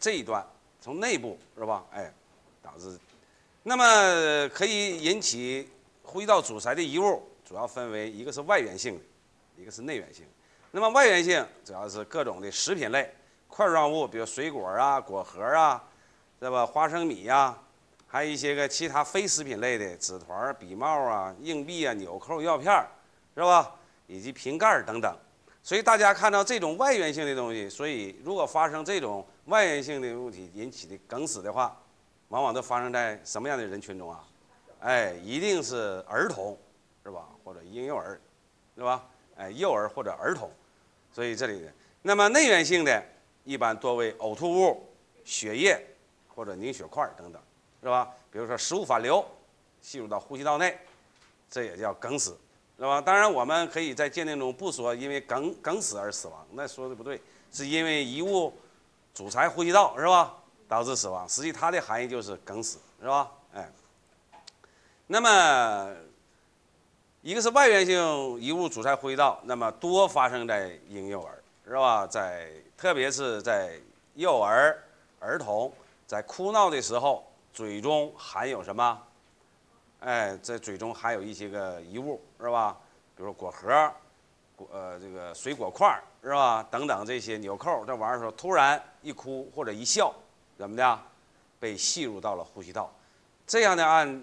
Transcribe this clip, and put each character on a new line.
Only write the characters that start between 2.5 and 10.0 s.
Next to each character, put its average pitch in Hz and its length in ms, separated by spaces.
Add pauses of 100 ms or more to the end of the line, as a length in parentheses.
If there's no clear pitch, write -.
导 76 160
致。 90 200 (640)
那 247 140
么 175 800
可 196 100
以 202 380
引 190 180
起 127 480 (340)
呼 - 180
吸 208 60
道 202 140
阻 113 180
塞 117 160
的 165 80
遗 151 160
物， 196 240 (220)
主 - 100
要 113 120
分 120 240
为 107 200
一 107 140
个 139 80
是 131 100
外 185 160
源 104 200
性 101 200
的， - 60 (580)
一 - 20
个 107 60
是 113 120
内 143 140
源 82 160